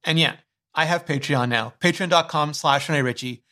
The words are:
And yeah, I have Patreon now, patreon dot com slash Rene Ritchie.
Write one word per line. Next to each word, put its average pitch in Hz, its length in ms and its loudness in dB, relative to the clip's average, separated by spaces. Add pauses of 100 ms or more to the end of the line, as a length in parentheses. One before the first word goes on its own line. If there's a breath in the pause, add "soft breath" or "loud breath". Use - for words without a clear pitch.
And 160 160 2
yeah, 151 160 2 (380)
I 160 100 0
have 170 200 0
Patreon 139 440 -2
now, 117 320 -2
patreon 175 280 0
dot 165 200 4
com 151 260 -2
slash 139 340 0
Rene 147 140 0
Ritchie. 127 500 -6